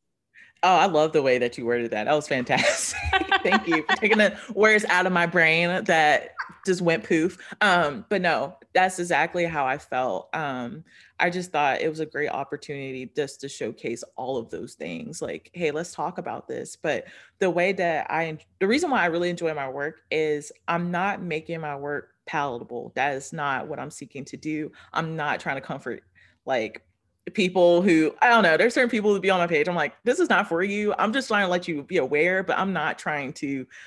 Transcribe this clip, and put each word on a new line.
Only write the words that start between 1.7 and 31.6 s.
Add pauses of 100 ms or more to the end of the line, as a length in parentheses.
that.
That
was
fantastic. (220)
<laughs>
Thank
you
for
taking
the (160)
words
out
of
my
brain
that (260)
just
went
poof. (100)
Um,
but
no, (160)
that's
exactly
how
I
felt.
Um, (360)
I
just
thought
it
was
a
great
opportunity
just
to
showcase (120)
all
of
those
things.
Like,
"Hey,
let's
talk
about
this."
But (340)
the
way
that
I
en-, (200)
the
reason
why
I
really
enjoy
my
work (100)
is (160)
I'm
not
making
my
work (140)
palatable.
That
is
not
what
I'm
seeking
to
do. (220)
I'm
not
trying
to
comfort, (420)
like, (500)
people
who,
I
don't
know,
there's
certain
people
who
be
on
my
page,
I'm
like, (100)
"This
is
not
for
you."
I'm
just
trying
to
let